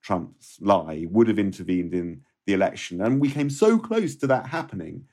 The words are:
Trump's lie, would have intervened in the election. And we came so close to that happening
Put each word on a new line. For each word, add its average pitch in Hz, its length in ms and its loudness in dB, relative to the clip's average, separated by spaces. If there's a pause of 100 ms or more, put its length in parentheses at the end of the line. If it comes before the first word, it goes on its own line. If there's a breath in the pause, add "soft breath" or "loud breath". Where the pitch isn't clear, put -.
Trump's - 600 -8
lie, 82 480 0
would 113 180 6
have 107 120 2
intervened 90 540 -2
in 87 280 -4 (240)
the 101 80 0
election. 92 480 -2
And 127 180 2
we 143 100 2
came 143 200 -2
so 220 280 4
close 220 380 -2
to 139 120 -4
that 131 200 2
happening 101 640 -8